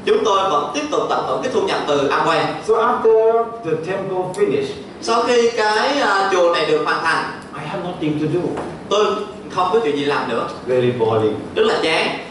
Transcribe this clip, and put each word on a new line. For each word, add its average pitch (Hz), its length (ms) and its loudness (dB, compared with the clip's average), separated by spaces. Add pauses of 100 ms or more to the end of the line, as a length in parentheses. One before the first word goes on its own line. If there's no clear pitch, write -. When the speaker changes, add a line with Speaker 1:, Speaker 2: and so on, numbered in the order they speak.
Speaker 1:
Chúng 214 200 2
tôi 190 260 2
vẫn - 240 0
tiếp 294 160 -2
tục 170 180 0
tận - 200 0
hưởng - 140 -2
cái 254 120 -2
thu 190 80 2
nhập 147 160 -2 (100)
từ 139 220 2
Amway. 156 300 2 (280)
Speaker 2:
So 220 60 4
after 226 680 4 (200)
the 165 60 -4 (160)
temple 190 300 -4 (180)
finish, 208 320 2 (360)
Speaker 1:
Sau 233 200 2
khi 240 280 4
cái, 220 500 0
à, 196 320 2
chùa 175 220 4
này 160 120 0
được 151 180 2
hoàn 151 200 -2
thành, 160 200 0 (360)
Speaker 2:
I 151 80 -10
have 180 200 -6
nothing 156 320 -2
to 156 140 0
do. 175 60 0 (480)
Speaker 1:
tôi 208 160 2 (500)
không 185 180 0
có 226 120 4
chuyện 143 120 0
gì 139 80 -2
làm 139 240 -2
nữa. 113 200 -2 (180)
Speaker 2:
Very 123 240 2
boring. 110 440 2 (200)
Speaker 1:
Rất - 120 2
là 226 160 2
chán. - 360 0 (120)